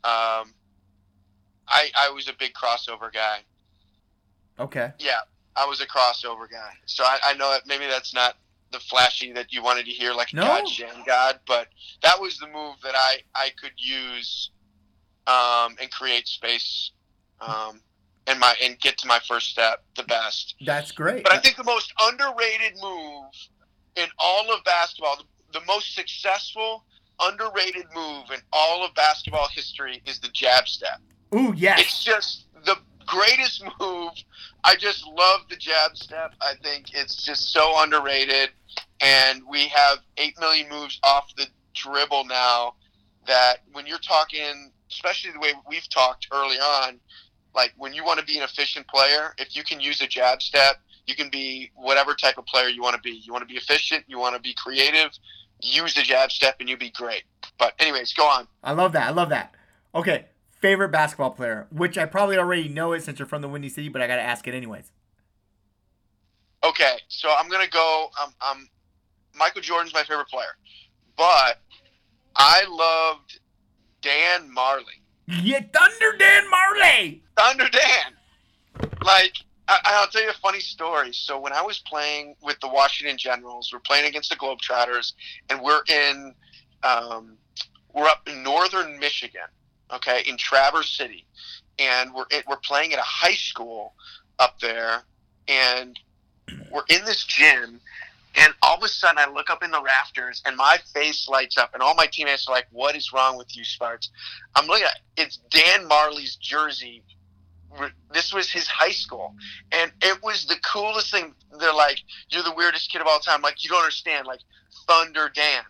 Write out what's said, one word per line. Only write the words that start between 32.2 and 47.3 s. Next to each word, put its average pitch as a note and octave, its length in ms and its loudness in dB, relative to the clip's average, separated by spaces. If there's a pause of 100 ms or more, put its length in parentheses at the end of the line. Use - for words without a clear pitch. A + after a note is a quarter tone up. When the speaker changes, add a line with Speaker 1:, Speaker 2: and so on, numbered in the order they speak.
Speaker 1:
the G3 120 2 (280)
greatest A3+ 580 0 (160)
move. F3 320 -6 (520)
I F#3+ 140 6
just G3+ 280 -4
love F3+ 440 4
the F3+ 80 -14
jab D#3+ 380 0
step. D#3 460 -12
I C#3 120 -4 (100)
think C#3+ 320 -12
it's - 280 -8
just - 280 -6
so D#3+ 220 4 (100)
underrated. C#3 640 0 (520)
And C3 480 4
we C#3+ 180 -2
have C#3+ 300 4 (200)
eight D3+ 220 -4
million D#3 300 0
moves D3 340 -10
off C#3 320 2
the C#3 100 -6 (300)
dribble C#3 500 -2
now B2 500 0 (520)
that B2+ 300 4 (160)
when C#3+ 120 -14
you're D#3+ 140 -10
talking, D3+ 720 -2 (180)
especially F#3+ 420 -6
the D3+ 100 -16
way D3+ 80 0 (180)
we've D#3+ 220 -10
talked B2+ 420 0
early C#3 260 -2
on, C3+ 420 -2 (540)